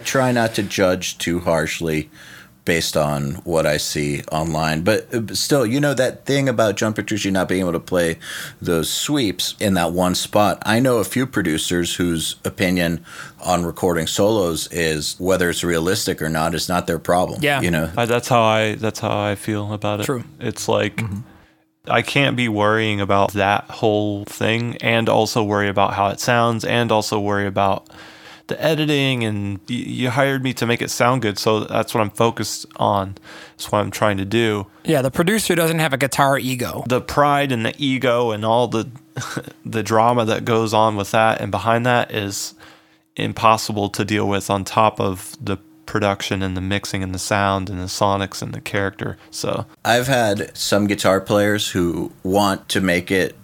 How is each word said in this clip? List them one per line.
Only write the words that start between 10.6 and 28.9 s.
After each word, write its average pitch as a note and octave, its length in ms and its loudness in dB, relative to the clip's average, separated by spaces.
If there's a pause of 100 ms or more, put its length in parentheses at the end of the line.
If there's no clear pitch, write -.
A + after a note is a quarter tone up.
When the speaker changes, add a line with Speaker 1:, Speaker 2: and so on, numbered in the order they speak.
Speaker 1:
I A2 140 2
know B2+ 200 2
a G2 40 0
few B2 240 -2
producers F2 680 0
whose E2+ 500 -2
opinion F2+ 580 0 (400)
on F2 220 2
recording E2 420 0
solos G2+ 640 0
is D#2+ 480 -2
whether F2+ 300 2
it's D#2+ 160 -4
realistic F2 560 0
or D#2+ 80 -2
not E2 260 0
is D#2+ 140 -4
not F2 180 0
their E2 120 -2
problem, F2 440 0
Speaker 2:
Yeah. C#3+ 160 2
Speaker 1:
you F2 100 0
know? D#2+ 280 0
Speaker 3:
I, A#2+ 80 2
that's A#2+ 240 0
how A#2+ 140 6
I, A2 320 2
that's A2 260 -4
how A2 180 -2
I G#2 160 0
feel G#2 380 -4
about G#2 260 -4
it. A2 60 -4
Speaker 2:
True. B2+ 180 -4 (160)
Speaker 3:
It's - 300 -6
like, G#2 260 2
Speaker 4:
Mm-hmm. G2+ 240 -4 (720)
Speaker 3:
I A#2 120 4
can't C3 360 0
be B2 100 0
worrying G#2+ 540 2
about G2 320 2
that G2+ 320 2
whole G#2 580 0
thing A#2 540 -4
and A2+ 320 2
also A2 340 2
worry G2+ 240 2
about G2 280 2
how G2+ 120 0
it G#2 140 -4
sounds A#2 420 2
and A#2 300 0
also G#2+ 260 0
worry G2+ 260 -2
about G2 440 0 (580)
the - 140 -6
editing, D3 640 0